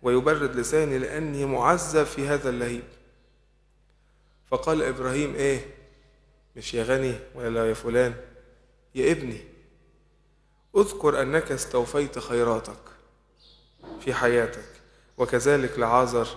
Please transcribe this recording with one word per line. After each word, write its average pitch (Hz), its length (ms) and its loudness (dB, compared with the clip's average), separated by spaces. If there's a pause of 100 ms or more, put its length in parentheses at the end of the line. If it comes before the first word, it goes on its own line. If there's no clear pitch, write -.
ويبرد 127 540 2
لساني، 143 420 0
لأني 143 480 -4
معذب 151 580 2
في 139 240 -4
هذا 139 220 0
اللهيب". 120 340 -4 (1700)
فقال 156 320 0
إبراهيم 131 520 -2
إيه؟ 139 240 0 (960)
مش - 180 -12
"يا 117 100 0
غني" 131 300 0 (220)
ولا 117 340 0
"يا 110 40 0
فلان"، 120 400 0 (840)
"يا 131 160 4
ابني، 127 300 -4 (1400)
اذكر 151 440 2
أنك 151 300 0
استوفيت 131 680 -2
خيراتك 117 540 0 (1300)
في 127 140 -4
حياتك، 117 520 0 (520)
وكذلك 127 640 2
لعازر 120 580 2